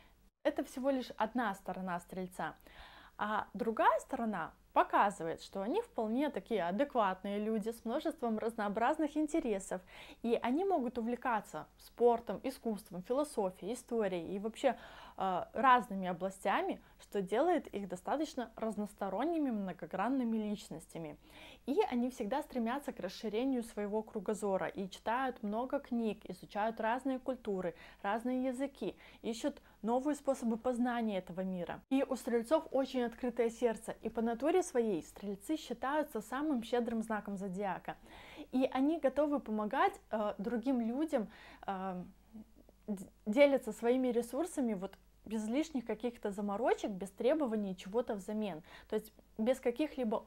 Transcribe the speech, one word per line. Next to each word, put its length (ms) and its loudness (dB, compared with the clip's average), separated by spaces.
Это 200 2
всего 260 -2
лишь 280 0
одна 380 0
сторона 440 -4
стрельца. 560 -6
А 360 0
другая 460 4
сторона 520 -4
показывает, 640 4
что 200 -8
они 200 0
вполне 480 0
такие 380 0
адекватные 720 2
люди 300 0
с 160 -8
множеством 520 0
разнообразных 800 0
интересов, 640 0
и 220 2
они 220 2
могут 320 0
увлекаться 680 -2
спортом, 680 2
искусством, 600 -6
философией, 720 -2
историей 640 -2
и 40 -4
вообще, 360 2
а, 380 0
разными 560 4
областями, 720 -2
что 220 -4
делает 460 2
их 200 -6
достаточно 720 -4
разносторонними, 920 -2
многогранными 840 0
личностями. 800 -6
И 100 0
они 200 0
всегда 320 -2
стремятся 500 -2
к 80 -10
расширению 640 -2
своего 380 -4
кругозора 640 -2
и 220 -6
читают 520 -2
много 380 -2
книг, 460 -2
изучают 560 -4
разные 380 0
культуры, 560 -2
разные 420 -2
языки, 540 -4
ищут 400 -4
новые 340 2
способы 420 0
познания 600 0
этого 220 -6
мира. 380 -4
И 140 4
у 140 -2
стрельцов 540 2
очень 320 0
открытое 460 0
сердце, 520 -2
и 80 -4
по 120 -2
натуре 440 4
своей 360 2
стрельцы 540 -6
считаются 640 -2
самым 420 -2
щедрым 380 0
знаком 360 -4
зодиака. 580 -4
И 220 2
они 260 4
готовы 400 4
помогать, 540 2
э, 260 0
другим 440 2
людям, 480 2
э, 360 -4
д-, 200 -4
делятся 460 6
своими 380 2
ресурсами 640 0
вот 240 -6
без 220 -4
лишних 380 -2
каких-то 440 -4
заморочек, 640 0
без 180 -6
требований 640 0
чего-то 380 -2
взамен, 480 -4
то 80 -2
есть 160 -4
без 200 2
каких-либо 680 0